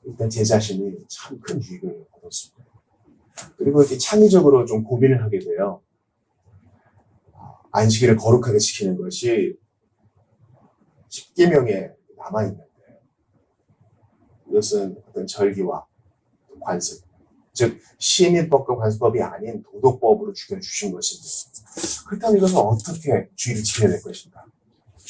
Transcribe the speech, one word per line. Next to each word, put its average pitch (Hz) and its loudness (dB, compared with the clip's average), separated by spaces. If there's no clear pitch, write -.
일단 113 -6
제 110 -2
자신이 101 -2
참 - -16
큰 139 -8
유익을 180 -12
얻었습니다. - -16
그리고 143 4
이렇게 131 0
창의적으로 175 6
좀 110 -4
고민을 127 2
하게 101 -2
돼요. 101 -6
안식일을 110 4
거룩하게 110 4
지키는 - -2
것이 - -2
십 - -18
계명에 127 2
남아있는데 - -10
이것은 403 -2
어떤 - -10
절기와 98 -4
관습, - -8
즉 - -2
시민법과 175 2
관습법이 110 0
아닌 87 -10
도덕법으로 - 0
죽여주신 - -10
것인데 - -10
그렇다면 214 0
이것은 185 2
어떻게 113 0
주의를 110 -6
지켜야 107 0
될 87 -4
것인가? - -18